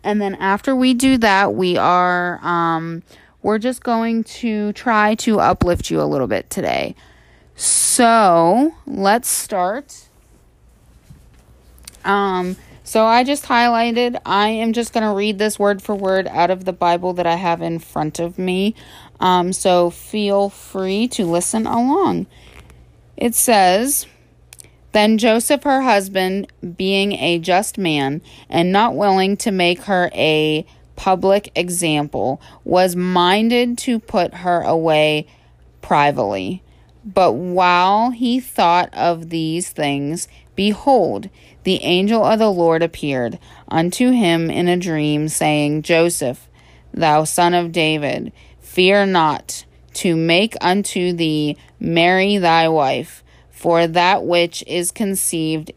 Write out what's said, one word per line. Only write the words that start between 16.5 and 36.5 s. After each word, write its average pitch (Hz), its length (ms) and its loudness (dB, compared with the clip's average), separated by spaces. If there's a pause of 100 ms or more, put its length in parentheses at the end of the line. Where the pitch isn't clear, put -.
the 185 80 -4
Bible 175 400 0
that 175 140 -2
I 170 80 0
have 170 260 -4
in 165 160 -6
front 156 400 -6
of 170 220 -6
me. 185 340 -2 (460)
Um, 185 340 2
so 175 380 2
feel 202 580 -2
free 196 600 -4
to 220 140 -4
listen 180 440 -2
along. 247 580 0 (880)
It 233 200 -2
says, 208 720 2 (840)
"Then 214 280 2
Joseph, 233 460 2
her 269 180 2
husband, 196 680 0 (260)
being 196 340 0
a 170 260 -2
just 180 400 -2
man 151 460 -2 (260)
and 175 220 0
not 208 240 2
willing 190 420 2
to 220 140 -2
make 180 320 0
her 180 320 0
a 156 500 0 (300)
public 190 600 0
example, 151 880 -4 (220)
was 180 320 2
minded 208 840 0
to 233 200 -2
put - 340 -2
her 175 280 -2
away 151 680 0 (560)
privately. 131 800 0 (420)